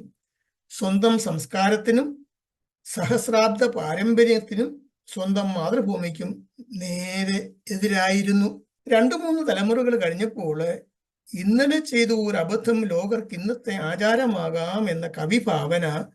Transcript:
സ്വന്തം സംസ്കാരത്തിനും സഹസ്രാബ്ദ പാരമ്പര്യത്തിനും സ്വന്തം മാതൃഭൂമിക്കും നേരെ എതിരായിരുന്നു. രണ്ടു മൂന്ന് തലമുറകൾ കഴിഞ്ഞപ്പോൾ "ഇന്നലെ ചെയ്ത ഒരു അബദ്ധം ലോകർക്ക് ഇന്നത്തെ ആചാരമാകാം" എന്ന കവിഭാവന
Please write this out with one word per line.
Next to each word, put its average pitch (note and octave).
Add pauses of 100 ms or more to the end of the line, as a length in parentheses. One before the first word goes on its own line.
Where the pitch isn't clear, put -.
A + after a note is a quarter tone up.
(720)
സ്വന്തം G3+
സംസ്കാരത്തിനും G#3+ (800)
സഹസ്രാബ്ദ A3
പാരമ്പര്യത്തിനും A3 (400)
സ്വന്തം G3
മാതൃഭൂമിക്കും F3+ (500)
നേരെ F#3 (320)
എതിരായിരുന്നു. G3 (380)
രണ്ടു A#3
മൂന്ന് D#4+
തലമുറകൾ A#3
കഴിഞ്ഞപ്പോൾ F3 (680)
"ഇന്നലെ A#3+
ചെയ്ത A#3
ഒരു G#3
അബദ്ധം A3
ലോകർക്ക് G3
ഇന്നത്തെ G#3
ആചാരമാകാം" F#3
എന്ന E3
കവിഭാവന E3 (280)